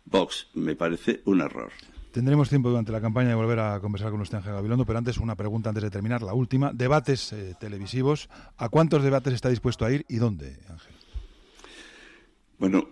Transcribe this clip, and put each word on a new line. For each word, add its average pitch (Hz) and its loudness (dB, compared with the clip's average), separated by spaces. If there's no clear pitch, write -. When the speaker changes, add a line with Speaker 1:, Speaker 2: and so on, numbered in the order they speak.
Speaker 1:
Vox. - 0
Me 80 -2
parece - 0
un 95 4
error. 58 -6
Speaker 2:
Tendremos 135 4
tiempo 131 2
durante 117 0
la 110 -4
campaña 117 2
de 117 2
volver 113 2
a 104 -2
conversar 104 -4
con 104 -2
usted, 104 -6
Ángel 101 -6
Gabilondo, 113 0
pero 113 -2
antes 117 -2
una 113 -2
pregunta 107 -4
antes 107 -2
de 104 -2
terminar, 107 -2
la 110 -6
última. 131 2
Debates, 131 0
eh, 95 -10
televisivos. 113 -2
¿A 117 -4
cuántos 151 4
debates 135 2
está 127 0
dispuesto 120 0
a 117 2
ir 143 -2
y 117 -4
dónde, 73 -2
Ángel? 82 -20
Speaker 1:
Bueno, 95 2